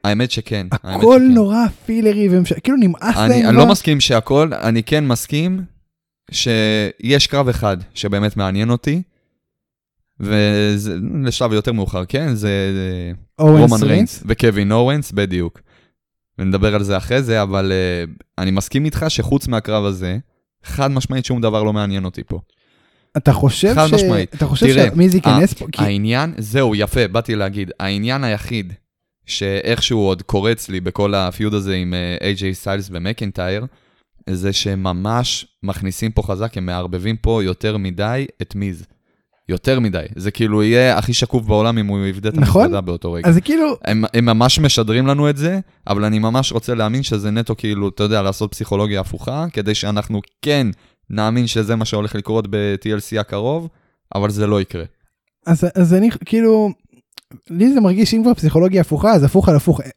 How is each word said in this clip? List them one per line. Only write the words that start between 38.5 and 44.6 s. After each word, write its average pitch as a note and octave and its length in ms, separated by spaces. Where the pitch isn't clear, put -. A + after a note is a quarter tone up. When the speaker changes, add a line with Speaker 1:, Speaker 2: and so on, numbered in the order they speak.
Speaker 1:
מיז. F#2+ 300
יותר B2+ 320
מדי. F2+ 240
זה F#2+ 140
כאילו G#2+ 320
יהיה A#2 360
הכי A#2+ 140
שקוף A#2+ 320
בעולם G#2+ 340
אם G#2 80
הוא G2+ 200
יבדה G2 220
את C3 80
Speaker 2:
נכון. C#3+ 260
Speaker 1:
המזוודה C3 180
באותו F2 320
רגע. E2+ 160
Speaker 2:
אז E3 60
זה F3+ 60
כאילו D4+ 440
Speaker 1:
הם, A2 200
הם A#2 100
ממש A#2 340
משדרים B2 480